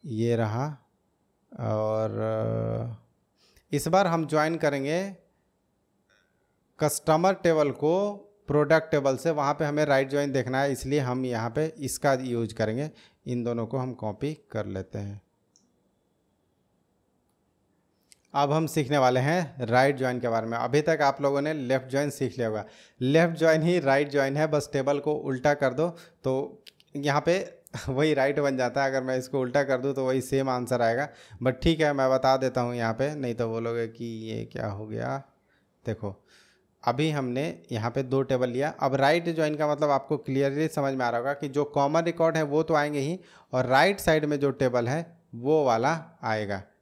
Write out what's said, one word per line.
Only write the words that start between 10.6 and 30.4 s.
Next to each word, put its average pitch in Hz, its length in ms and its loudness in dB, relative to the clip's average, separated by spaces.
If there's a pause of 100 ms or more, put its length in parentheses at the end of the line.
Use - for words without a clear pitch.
है, 143 100 2
इसलिए 131 280 -2
हम 127 260 -2
यहाँ 117 240 -2
पे 156 300 -2
इसका 139 340 0
यूज़ 120 420 -2
करेंगे। 113 360 -2 (360)
इन 120 160 -4
दोनों 117 240 -4
को 135 100 -6
हम 127 160 -6
कॉपी 113 440 -6 (140)
कर 107 140 -6
लेते 98 340 -8
हैं। 101 220 -10 (3000)
अब 143 180 0
हम 160 160 0
सीखने 147 300 -2
वाले 127 220 4
हैं 143 460 -2
राइट 131 320 4
ज्वाइन 127 220 -2
के 123 80 -4
बारे 113 200 -2
में। 117 100 -4
अभी 120 240 0
तक 156 200 0
आप 139 200 2
लोगों 139 200 0
ने 156 120 -2
लेफ्ट 131 360 -2
ज्वाइन 139 200 0
सीख - 280 -6
लिया 117 100 0
होगा, 107 180 -4 (360)
लेफ्ट 160 360 2
ज्वाइन 160 240 4
ही 175 180 2
राइट 139 320 2
ज्वाइन 139 260 0
है, 156 100 2
बस 147 260 0
टेबल 143 260 0
को 151 140 -2
उल्टा 143 400 0
कर 139 200 0
दो 156 160 0 (340)
तो 135 400 -4 (320)
यहाँ 147 300 0
पे 180 300 0 (200)
<laughs> - 140 -8
वही 147 240 2
राइट 139 260 2
बन 139 180 0
जाता 127 260 0
है। 135 60 2
अगर 131 140 -2
मैं 131 140 -2
इसको 131 220 -4
उल्टा 131 240 0
कर 131 140 0
दूँ 135 160 -2
तो 131 120 -2
वही 131 160 0
सेम 135 280 0